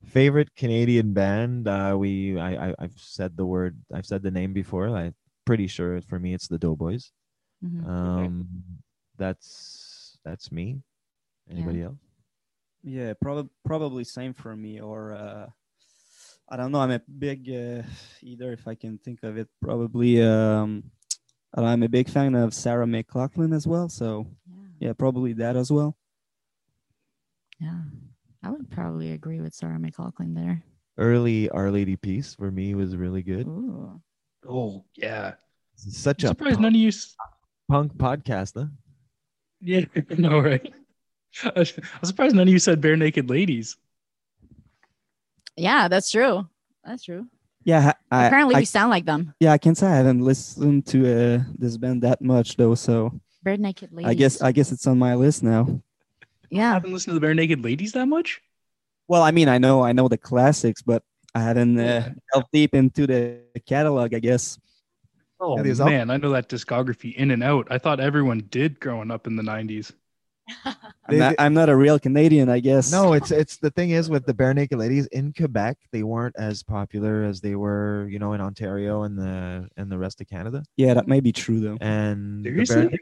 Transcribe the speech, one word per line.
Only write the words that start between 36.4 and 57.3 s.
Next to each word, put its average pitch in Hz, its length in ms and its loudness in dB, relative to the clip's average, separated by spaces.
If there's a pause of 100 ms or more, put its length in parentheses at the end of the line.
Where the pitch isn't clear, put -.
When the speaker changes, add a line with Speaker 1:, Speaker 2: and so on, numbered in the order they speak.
Speaker 1:
punk, 202 60 2
Speaker 4:
none 226 120 4
of 226 60 6
you 220 80 4
s- - 280 -8 (520)
Speaker 1:
punk 143 280 0
podcast, 127 580 -4
huh? 135 120 -8 (920)
Speaker 4:
Yeah, 180 260 0 (100)
<laughs> 151 140 -4
I 170 40 -8
know, 156 240 4
right? 135 340 0 (840)
I'm 175 80 4 (400)
surprised 247 320 2
none 185 120 6
of 185 40 8
you 185 60 8
said 170 220 2
Bare 156 160 4
Naked 156 320 0
Ladies. 127 480 -2 (1800)
Speaker 2:
Yeah, 208 320 2
that's 185 220 2
true. 214 360 2 (380)
That's 240 200 -14
true. 180 220 -12 (380)
Speaker 3:
Yeah, 160 180 6
ha-, 143 120 6 (160)
I, 123 160 4
Speaker 2:
Apparently, 269 280 6
Speaker 3:
I, - 60 6
Speaker 2:
we - 40 4
sound 220 260 2
like 175 140 2
them. 160 360 -4
Speaker 3:
yeah, 160 120 8
I 147 60 6
can 165 160 4
say 196 140 2
I 170 80 4
haven't 131 280 4
listened 139 640 0
to, 131 140 2 (360)
uh, 123 60 0 (160)
this 117 180 -4
band 123 260 -4
that 123 200 2
much 127 340 2
though, 117 200 6
so 117 360 0 (300)
Speaker 2:
Bare 190 140 -2
Naked 202 340 -6 (140)
Speaker 3:
I 117 100 2
guess, 131 260 4
Speaker 2:
Ladies. - 20 -4
Speaker 3:
I 131 100 2
guess 143 200 2
it's 139 140 -4
on 127 120 4
my 123 180 2
list 139 260 2
now. 113 380 2 (720)
Speaker 2:
Yeah. 214 200 0
Speaker 4:
I 214 40 2
haven't 185 200 -2
listened 180 160 -8
to 170 40 -4
the 160 60 2
Bare 151 140 2